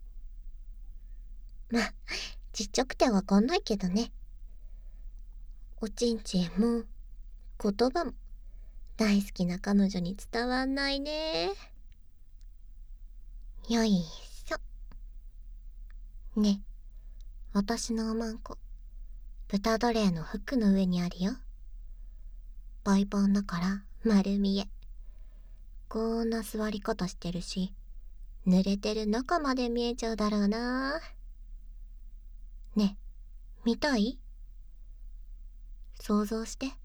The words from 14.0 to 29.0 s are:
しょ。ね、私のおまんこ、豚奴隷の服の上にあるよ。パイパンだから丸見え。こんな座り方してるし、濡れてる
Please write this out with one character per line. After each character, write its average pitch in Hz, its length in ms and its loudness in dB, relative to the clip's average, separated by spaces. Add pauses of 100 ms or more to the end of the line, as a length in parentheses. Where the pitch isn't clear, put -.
し - 500 -8
ょ。 - 1900 -8
ね、 202 220 6 (880)
私 226 420 2
の 220 180 0
お 220 40 0
ま 226 160 -2
ん 226 60 -8
こ、 - 200 -10 (920)
豚 220 320 4
奴 240 120 6
隷 214 200 6
の 160 120 0
服 - 320 -4
の 214 160 8
上 190 140 6
に 180 160 4
あ 175 80 2
る 180 120 -6
よ。 214 140 2 (1500)
パ 196 160 8
イ 202 80 4
パ 202 180 4
ン 196 80 6
だ 202 100 6
か 180 160 -2
ら 196 240 0 (200)
丸 202 340 6
見 196 220 4
え。 190 100 -2 (1200)
こ 226 340 0
ん 226 60 2
な 226 140 0
座 214 260 -2
り 214 100 -2
方 220 280 0
し - 100 -8
て 170 140 -4
る 175 100 -4
し、 190 320 -2 (720)
濡 185 180 8
れ 202 140 4
て 214 160 0
る 220 140 0